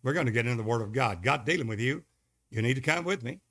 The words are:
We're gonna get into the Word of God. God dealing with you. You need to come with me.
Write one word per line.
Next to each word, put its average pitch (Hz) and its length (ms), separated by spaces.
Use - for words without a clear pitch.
We're 131 120
gonna 147 180
get 117 160
into 117 160
the 107 40
Word 117 140
of 107 120
God. 110 280
God 127 240
dealing 151 220
with 107 120
you. 127 260
You 110 140
need 120 100
to 135 80
come 165 220
with 151 200
me. 139 280